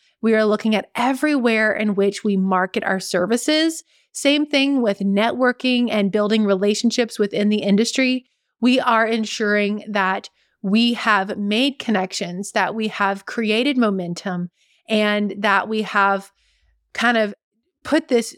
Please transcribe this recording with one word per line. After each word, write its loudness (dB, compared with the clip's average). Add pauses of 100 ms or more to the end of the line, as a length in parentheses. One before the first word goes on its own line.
(220)
We 2
are 4
looking 2
at -4
everywhere 0
in -2
which 0
we 0
market 0
our -2
services. -2 (280)
Same 0
thing 0
with 0
networking 0
and 0
building 2
relationships 0
within 0
the 0
industry. 2 (340)
We 4
are 2
ensuring -2
that -2 (320)
we 2
have -2
made -2
connections, -4
that -2
we -2
have -4
created -2
momentum, -2 (360)
and 0
that 2
we -2
have 0 (640)
kind 0
of 0 (500)
put 0
this 0